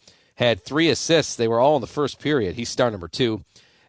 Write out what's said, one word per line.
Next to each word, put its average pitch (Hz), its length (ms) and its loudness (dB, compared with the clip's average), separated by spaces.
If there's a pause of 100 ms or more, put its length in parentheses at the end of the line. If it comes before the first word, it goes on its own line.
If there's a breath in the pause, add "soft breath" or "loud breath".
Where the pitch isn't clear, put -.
(340 soft breath)
had 117 280 0
three 156 280 0
assists. 147 440 0
They 117 140 0
were 117 120 2
all 147 160 4
in 127 40 0
the 107 60 -6
first - 340 -4
period. 117 360 -2
He's 120 120 -6
star 123 220 0
number 87 180 -10
two. 113 340 -2 (460 soft breath)